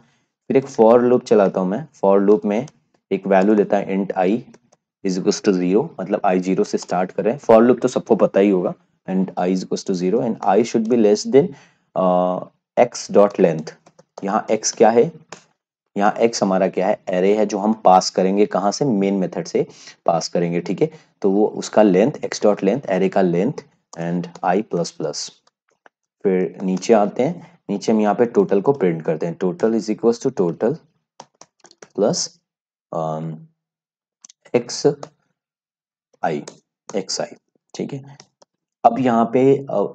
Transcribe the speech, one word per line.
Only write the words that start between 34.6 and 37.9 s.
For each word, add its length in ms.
आई, 200
एक्स 240
आई, 100
ठीक 160